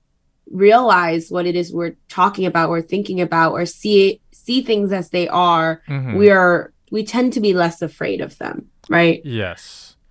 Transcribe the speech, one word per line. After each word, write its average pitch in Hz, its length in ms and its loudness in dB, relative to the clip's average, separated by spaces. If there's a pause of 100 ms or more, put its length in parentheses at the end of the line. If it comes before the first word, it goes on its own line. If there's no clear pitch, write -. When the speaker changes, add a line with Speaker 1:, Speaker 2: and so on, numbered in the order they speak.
(500)
Speaker 1:
realize 185 800 2
what 175 160 -4
it 175 100 -2
is 175 160 -6
we're 170 240 -8 (140)
talking 190 340 -2
about 170 240 0
or 165 140 -2
thinking 190 400 -6
about 165 300 2
or 175 120 -4
see, 196 560 2 (120)
see - 280 -4
things 208 320 -2
as 185 160 -6
they 180 200 -2
are, 165 600 0
Speaker 2:
Mm-hmm. 135 280 -6
Speaker 1:
we 208 120 6
are, 180 460 2 (160)
we 214 140 -4
tend 247 300 -2
to 240 60 -2
be 208 140 2
less 170 280 -2
afraid 175 400 -8
of - 160 -12
them, - 300 -12 (200)
right? 170 340 2
Speaker 2:
Yes. 107 760 -10 (140)